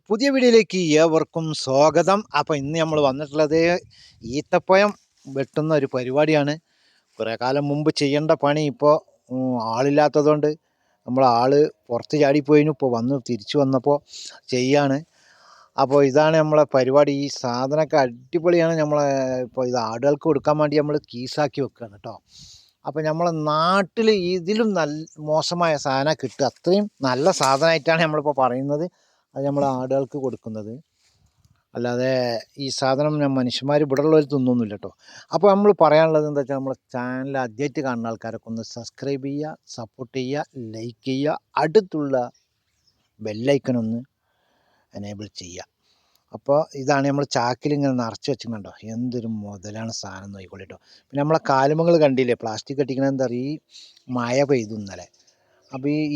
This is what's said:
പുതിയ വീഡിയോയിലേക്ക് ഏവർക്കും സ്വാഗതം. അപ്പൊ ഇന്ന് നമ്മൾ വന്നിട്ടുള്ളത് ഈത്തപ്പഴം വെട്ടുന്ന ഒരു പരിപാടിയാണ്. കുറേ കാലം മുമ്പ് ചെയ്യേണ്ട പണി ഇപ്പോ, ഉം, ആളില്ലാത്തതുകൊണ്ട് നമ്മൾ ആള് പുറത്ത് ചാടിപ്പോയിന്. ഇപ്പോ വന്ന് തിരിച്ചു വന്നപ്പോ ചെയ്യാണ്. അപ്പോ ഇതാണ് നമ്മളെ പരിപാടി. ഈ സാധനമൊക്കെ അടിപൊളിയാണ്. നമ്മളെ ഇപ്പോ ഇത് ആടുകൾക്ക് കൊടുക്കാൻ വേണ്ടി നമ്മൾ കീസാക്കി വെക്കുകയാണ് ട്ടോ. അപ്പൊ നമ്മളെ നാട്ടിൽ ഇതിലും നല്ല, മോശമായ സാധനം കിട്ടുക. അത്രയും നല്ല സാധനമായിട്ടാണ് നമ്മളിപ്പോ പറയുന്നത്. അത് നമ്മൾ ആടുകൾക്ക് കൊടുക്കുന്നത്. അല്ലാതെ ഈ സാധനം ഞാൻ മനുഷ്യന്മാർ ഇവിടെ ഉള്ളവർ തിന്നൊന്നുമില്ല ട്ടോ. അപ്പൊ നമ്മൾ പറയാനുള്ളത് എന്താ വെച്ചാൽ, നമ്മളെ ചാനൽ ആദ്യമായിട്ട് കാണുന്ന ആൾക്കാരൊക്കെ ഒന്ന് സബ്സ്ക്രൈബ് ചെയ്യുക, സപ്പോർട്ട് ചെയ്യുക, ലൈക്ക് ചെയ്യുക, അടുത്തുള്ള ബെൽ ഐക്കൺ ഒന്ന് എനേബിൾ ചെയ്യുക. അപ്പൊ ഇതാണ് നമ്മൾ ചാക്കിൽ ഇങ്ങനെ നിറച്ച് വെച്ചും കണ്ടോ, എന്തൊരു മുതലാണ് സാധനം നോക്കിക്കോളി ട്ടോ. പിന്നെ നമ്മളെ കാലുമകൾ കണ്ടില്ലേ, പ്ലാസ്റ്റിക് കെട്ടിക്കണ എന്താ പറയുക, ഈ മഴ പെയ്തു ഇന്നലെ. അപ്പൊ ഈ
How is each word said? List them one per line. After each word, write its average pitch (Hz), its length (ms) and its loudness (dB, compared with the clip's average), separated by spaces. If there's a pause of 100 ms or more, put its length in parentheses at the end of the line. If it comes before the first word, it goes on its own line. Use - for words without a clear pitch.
പുതിയ 220 260 0
വീഡിയോയിലേക്ക് 226 460 4 (220)
ഏവർക്കും 160 440 2 (180)
സ്വാഗതം. 156 560 4 (200)
അപ്പൊ 147 220 -2
ഇന്ന് 147 200 -4
നമ്മൾ 156 260 0
വന്നിട്ടുള്ളത് 147 520 0 (760)
ഈത്തപ്പഴം 190 560 2 (440)
വെട്ടുന്ന 151 440 -4
ഒരു 135 160 0
പരിപാടിയാണ്. 143 580 2 (640)
കുറേ 110 240 -4
കാലം 139 300 -2
മുമ്പ് 151 180 0 (100)
ചെയ്യേണ്ട 147 320 0 (120)
പണി 147 280 2
ഇപ്പോ, 147 220 4 (400)
ഉം, 131 180 -2 (220)
ആളില്ലാത്തതുകൊണ്ട് 147 760 2 (580)
നമ്മൾ 131 180 2 (160)
ആള് 139 180 4 (300)
പുറത്ത് 123 340 -2
ചാടിപ്പോയിന്. 147 520 4
ഇപ്പോ 135 220 -2
വന്ന് 123 320 -2
തിരിച്ചു 120 340 -4
വന്നപ്പോ 135 320 2 (600)
ചെയ്യാണ്. 139 420 2 (840)
അപ്പോ 139 160 4 (100)
ഇതാണ് 151 340 4
നമ്മളെ 151 220 4 (120)
പരിപാടി. 139 380 4 (120)
ഈ - 20 -8 (140)
സാധനമൊക്കെ 135 600 0
അടിപൊളിയാണ്. 165 760 0
നമ്മളെ 147 260 0 (420)
ഇപ്പോ - 200 -6
ഇത് 123 100 -2 (120)
ആടുകൾക്ക് 139 380 0
കൊടുക്കാൻ 151 340 0
വേണ്ടി 147 200 2
നമ്മൾ 147 160 -2 (140)
കീസാക്കി 135 540 -4
വെക്കുകയാണ് 104 400 -18
ട്ടോ. 101 100 -14 (680)
അപ്പൊ 143 180 -6
നമ്മളെ 165 260 0 (180)
നാട്ടിൽ 180 580 2 (300)
ഇതിലും 214 400 0
നല്ല, 151 180 0 (320)
മോശമായ 160 460 0 (100)
സാധനം 139 380 0
കിട്ടുക. 131 280 -2
അത്രയും 196 360 0 (200)
നല്ല 131 200 0 (140)
സാധനമായിട്ടാണ് 160 680 2
നമ്മളിപ്പോ 151 360 -2
പറയുന്നത്. 135 420 0 (500)
അത് 139 140 -6
നമ്മൾ 143 220 0
ആടുകൾക്ക് 131 560 -2
കൊടുക്കുന്നത്. 110 480 -8 (1040)
അല്ലാതെ 120 360 -2 (540)
ഈ - 20 -6 (120)
സാധനം 143 440 0
ഞാൻ 139 160 0
മനുഷ്യന്മാർ 135 480 -2
ഇവിടെ 135 200 0
ഉള്ളവർ 156 280 6
തിന്നൊന്നുമില്ല 123 480 0
ട്ടോ. 95 80 -12 (420)
അപ്പൊ 165 200 0
നമ്മൾ 202 180 4 (120)
പറയാനുള്ളത് 156 480 4
എന്താ 143 120 -2
വെച്ചാൽ, 135 180 -4
നമ്മളെ 135 180 -6 (160)
ചാനൽ 127 380 -8 (120)
ആദ്യമായിട്ട് 127 440 -6
കാണുന്ന 117 240 -4
ആൾക്കാരൊക്കെ 113 400 -12
ഒന്ന് 113 220 -10
സബ്സ്ക്രൈബ് 139 560 -8
ചെയ്യുക, 151 260 -8 (220)
സപ്പോർട്ട് 120 420 -16
ചെയ്യുക, 139 420 -8 (140)
ലൈക്ക് 117 340 -14
ചെയ്യുക, 139 300 -2 (220)
അടുത്തുള്ള 147 680 0 (960)
ബെൽ 107 180 -8 (140)
ഐക്കൺ 127 260 -2
ഒന്ന് 113 160 -4 (920)
എനേബിൾ 101 360 -12 (120)
ചെയ്യുക. 90 280 -18 (680)
അപ്പൊ 139 200 -2 (240)
ഇതാണ് 139 300 0
നമ്മൾ 143 160 -2 (100)
ചാക്കിൽ 123 400 -2
ഇങ്ങനെ 139 240 0
നിറച്ച് 113 320 -6
വെച്ചും 123 220 -8
കണ്ടോ, 98 160 -12 (240)
എന്തൊരു 120 360 -6 (120)
മുതലാണ് 104 560 -12
സാധനം 98 360 -16
നോക്കിക്കോളി 95 360 -18
ട്ടോ. 95 80 -20 (300)
പിന്നെ 135 140 -6
നമ്മളെ 156 180 2 (100)
കാലുമകൾ 151 440 4 (100)
കണ്ടില്ലേ, 127 380 2
പ്ലാസ്റ്റിക് 113 380 -8
കെട്ടിക്കണ 135 320 -2
എന്താ 131 140 -2
പറയുക, 123 240 -4
ഈ - 20 -6 (640)
മഴ 123 220 -2 (140)
പെയ്തു 113 280 0
ഇന്നലെ. 92 260 -12 (680)
അപ്പൊ 131 120 -10 (100)
ഈ 151 40 -2 (160)